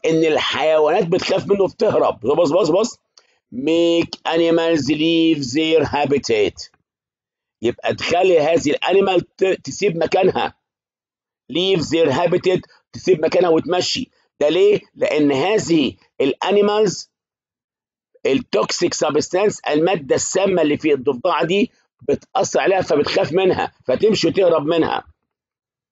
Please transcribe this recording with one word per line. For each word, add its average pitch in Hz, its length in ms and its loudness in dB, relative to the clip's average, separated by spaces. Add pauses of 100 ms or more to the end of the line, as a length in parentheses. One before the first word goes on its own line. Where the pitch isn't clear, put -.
ان 160 180 2
الحيوانات 156 840 0
بتخاف 175 400 -2
منه 190 220 2
بتهرب. 151 520 0
بص، 143 300 0
بص، 170 200 2
بص، 214 280 0 (560)
make 165 800 -2
animals 165 540 0
leave 160 580 0 (100)
their 160 320 2
habitat، 123 840 -2 (920)
يبقى 120 320 -2
تخلي 175 460 2
هذه 147 300 0
الانيمال 185 680 0
ت-، 190 280 -2
تسيب 165 320 -4
مكانها، 165 680 -2 (880)
leave 180 280 0
their 143 300 0
habitat، 175 500 0 (320)
تسيب 165 320 0
مكانها 170 260 2
وتمشي. 160 600 -2 (300)
ده 147 80 2
ليه؟ 196 320 4 (140)
لان 147 380 0
هذه 156 600 0 (260)
الانيمالز 202 880 0 (1160)
التوكسيك 170 680 -2
سبستانس، 165 640 -2
الماده 151 540 -2
السامه 190 480 0
اللي 147 160 0
في 156 140 0
الضفدعه 143 520 -2
دي 196 260 0 (380)
بتاثر 147 520 -2
عليها 185 200 0
فبتخاف 156 520 0
منها 180 400 0 (120)
فتمشي 180 440 0
وتهرب 160 380 2
منها. 160 380 -2 (880)